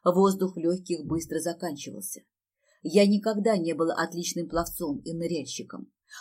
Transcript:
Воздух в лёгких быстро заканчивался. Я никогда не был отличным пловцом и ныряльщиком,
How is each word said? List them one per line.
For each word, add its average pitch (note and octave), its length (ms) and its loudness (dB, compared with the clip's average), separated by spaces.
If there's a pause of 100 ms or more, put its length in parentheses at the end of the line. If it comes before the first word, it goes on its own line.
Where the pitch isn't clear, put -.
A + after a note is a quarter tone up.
Воздух F#3+ 500 4
в - 40 -8
лёгких E3+ 440 0
быстро D#3+ 380 -2
заканчивался. E3+ 800 -8 (600)
Я G3+ 240 6
никогда G#3 520 2
не E3 160 0
был E3 180 2
отличным E3+ 560 -2
пловцом E3 520 -4
и E3 140 -10
ныряльщиком, E3 800 -6 (300)